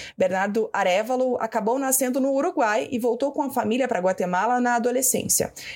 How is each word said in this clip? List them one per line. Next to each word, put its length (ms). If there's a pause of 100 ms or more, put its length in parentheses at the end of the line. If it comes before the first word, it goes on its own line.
(180)
Bernardo 560
Arévalo 680
acabou 400
nascendo 400
no 140
Uruguai 580
e 80
voltou 320
com 100
a 80
família 380
pra 120
Guatemala 600
na 160
adolescência. 800 (220)